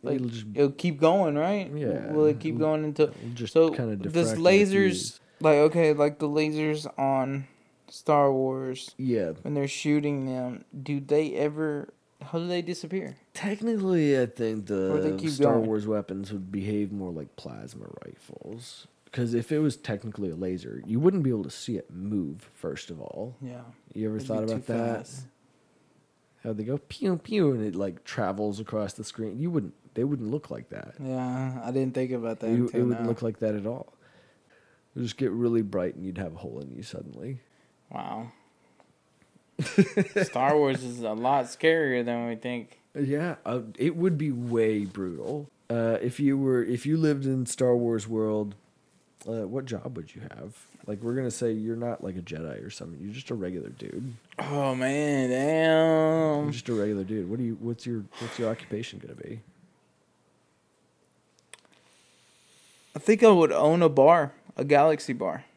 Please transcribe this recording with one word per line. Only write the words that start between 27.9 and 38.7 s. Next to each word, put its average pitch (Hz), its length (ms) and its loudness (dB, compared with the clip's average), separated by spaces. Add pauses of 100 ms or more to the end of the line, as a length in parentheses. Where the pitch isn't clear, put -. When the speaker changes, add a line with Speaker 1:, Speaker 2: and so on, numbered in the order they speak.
Speaker 2:
travels 101 560 -2
across 107 320 -4
the 107 100 -12
screen. 110 380 -8
You 170 100 -2
wouldn't, 123 240 -2 (200)
they 117 100 0
wouldn't 123 260 -4
look 151 180 -6
like - 200 -12
that. - 260 -14 (100)
Speaker 1:
Yeah, 127 600 -4
I 123 80 -6
didn't 131 220 0
think 127 180 -2
about 117 260 -4
that 113 120 -4
Speaker 2:
You, 120 160 4
Speaker 1:
until 117 140 0
Speaker 2:
it 123 40 4
wouldn't 120 180 0
Speaker 1:
now. 117 60 0
Speaker 2:
look 117 120 -2
like 113 200 -4
that 107 160 0
at 101 100 -6
all. 120 280 -8 (1000)
It 135 60 -8
would - 20 -2
just 117 140 -6
get 127 160 0
really 117 300 2
bright, 98 340 -2
and 92 100 -10
you'd 90 120 -8
have 85 160 -8
a - 40 -16
hole 60 220 -12
in 69 100 -14
you 64 140 -14
suddenly. 120 560 -12 (500)
Speaker 1:
Wow. - 400 -10 (1300)